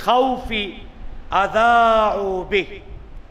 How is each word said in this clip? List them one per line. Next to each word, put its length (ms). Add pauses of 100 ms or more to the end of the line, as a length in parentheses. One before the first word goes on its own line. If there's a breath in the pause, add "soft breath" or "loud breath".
খাউফি 760 (500)
আযাউ 1160
বিহ।" 300 (520)